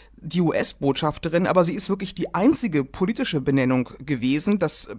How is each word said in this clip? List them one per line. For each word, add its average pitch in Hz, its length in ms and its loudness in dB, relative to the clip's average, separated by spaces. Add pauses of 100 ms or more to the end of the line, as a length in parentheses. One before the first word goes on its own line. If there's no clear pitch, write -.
(220)
die 170 200 -2
U-S-Botschafterin, 160 1080 0
aber 175 160 6
sie 165 100 0
ist - 140 -2
wirklich 196 260 -4
die - 220 -6
einzige 180 480 2
politische 190 560 -2
Benennung 131 500 2 (160)
gewesen. 147 540 0
Das - 400 -4